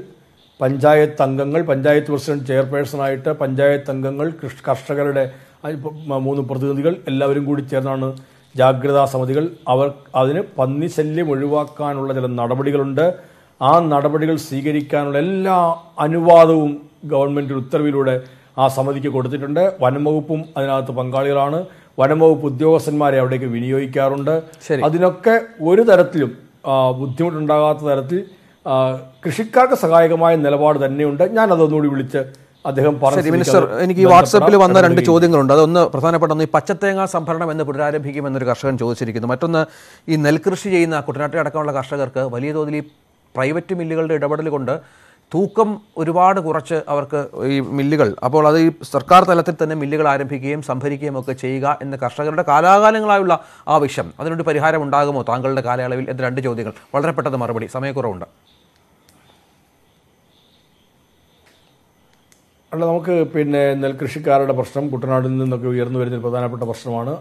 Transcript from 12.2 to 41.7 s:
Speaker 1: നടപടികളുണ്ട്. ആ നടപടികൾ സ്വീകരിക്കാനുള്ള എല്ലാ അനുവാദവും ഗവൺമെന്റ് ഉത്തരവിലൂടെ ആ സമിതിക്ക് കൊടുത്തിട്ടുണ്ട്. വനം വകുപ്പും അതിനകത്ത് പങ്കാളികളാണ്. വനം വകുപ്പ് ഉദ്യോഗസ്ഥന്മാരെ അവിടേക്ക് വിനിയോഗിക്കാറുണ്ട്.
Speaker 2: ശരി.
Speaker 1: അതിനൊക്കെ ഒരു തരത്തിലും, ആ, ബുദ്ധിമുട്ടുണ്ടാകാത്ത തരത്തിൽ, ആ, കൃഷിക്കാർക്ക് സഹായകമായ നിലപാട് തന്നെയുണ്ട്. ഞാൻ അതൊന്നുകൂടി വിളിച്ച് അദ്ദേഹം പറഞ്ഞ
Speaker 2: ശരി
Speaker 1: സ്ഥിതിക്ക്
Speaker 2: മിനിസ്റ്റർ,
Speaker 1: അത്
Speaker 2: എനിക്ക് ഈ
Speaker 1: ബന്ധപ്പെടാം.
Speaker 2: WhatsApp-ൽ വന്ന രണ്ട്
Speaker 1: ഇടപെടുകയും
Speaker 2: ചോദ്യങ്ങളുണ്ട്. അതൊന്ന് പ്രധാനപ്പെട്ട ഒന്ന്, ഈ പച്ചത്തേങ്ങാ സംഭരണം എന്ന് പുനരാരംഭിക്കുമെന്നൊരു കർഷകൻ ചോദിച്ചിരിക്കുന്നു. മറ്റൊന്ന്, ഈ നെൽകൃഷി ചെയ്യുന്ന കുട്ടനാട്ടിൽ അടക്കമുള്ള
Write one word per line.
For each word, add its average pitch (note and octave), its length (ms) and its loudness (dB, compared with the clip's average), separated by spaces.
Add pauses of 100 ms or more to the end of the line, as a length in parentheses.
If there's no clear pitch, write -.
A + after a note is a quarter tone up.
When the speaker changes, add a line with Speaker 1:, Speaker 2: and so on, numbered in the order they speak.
Speaker 1:
നടപടികളുണ്ട്. C#3 680 0 (560)
ആ D3 180 6
നടപടികൾ D3+ 560 0
സ്വീകരിക്കാനുള്ള C#3+ 840 -4
എല്ലാ F#3+ 400 0 (420)
അനുവാദവും E3 720 6 (400)
ഗവൺമെന്റ് C#3 420 0
ഉത്തരവിലൂടെ C#3 600 0 (420)
ആ C3 100 4
സമിതിക്ക് C3+ 400 -2
കൊടുത്തിട്ടുണ്ട്. C#3+ 560 -2 (180)
വനം C3+ 220 0
വകുപ്പും D#3 380 -2 (160)
അതിനകത്ത് C3+ 420 -2
പങ്കാളികളാണ്. C#3 600 -2 (400)
വനം D3 200 2
വകുപ്പ് D#3 260 4
ഉദ്യോഗസ്ഥന്മാരെ D3 760 2
അവിടേക്ക് C3 260 -2
വിനിയോഗിക്കാറുണ്ട്. C3+ 1000 -2 (240)
Speaker 2:
ശരി. C#3+ 140 -2
Speaker 1:
അതിനൊക്കെ F3+ 540 2 (340)
ഒരു F#3+ 120 6
തരത്തിലും, F3 520 4 (380)
ആ, - 20 2 (180)
ബുദ്ധിമുട്ടുണ്ടാകാത്ത D3+ 920 -2 (100)
തരത്തിൽ, C#3 280 -2 (460)
ആ, D3+ 80 -2 (520)
കൃഷിക്കാർക്ക് A3+ 500 2
സഹായകമായ E3 600 4
നിലപാട് C#3+ 500 2
തന്നെയുണ്ട്. C#3+ 380 -2 (140)
ഞാൻ A3 180 4
അതൊന്നുകൂടി D3+ 320 2
വിളിച്ച് C3+ 340 -4 (480)
അദ്ദേഹം C#3 240 0
പറഞ്ഞ C3 100 -4
Speaker 2:
ശരി C3+ 100 2
Speaker 1:
സ്ഥിതിക്ക് D#3+ 220 0
Speaker 2:
മിനിസ്റ്റർ, F3+ 280 4
Speaker 1:
അത് A#2 200 -2
Speaker 2:
എനിക്ക് F3+ 180 0
ഈ - 20 8
Speaker 1:
ബന്ധപ്പെടാം. F3+ 200 10
Speaker 2:
WhatsApp-ൽ G3 400 4
വന്ന F#3 140 6
രണ്ട് F#3 80 8
Speaker 1:
ഇടപെടുകയും E3+ 200 4
Speaker 2:
ചോദ്യങ്ങളുണ്ട്. E3 520 4
അതൊന്ന് D#3+ 240 4 (120)
പ്രധാനപ്പെട്ട D#3+ 420 0
ഒന്ന്, D#3 80 0
ഈ D3+ 120 -2
പച്ചത്തേങ്ങാ F#3+ 500 -2
സംഭരണം E3 460 -4
എന്ന് D#3 120 -4
പുനരാരംഭിക്കുമെന്നൊരു C#3 840 -4
കർഷകൻ C3 280 -2
ചോദിച്ചിരിക്കുന്നു. A#2 560 -4
മറ്റൊന്ന്, E3 280 -2 (500)
ഈ D#3+ 40 2
നെൽകൃഷി D#3 600 0
ചെയ്യുന്ന E3 240 0
കുട്ടനാട്ടിൽ C#3+ 400 -6
അടക്കമുള്ള D3 320 -4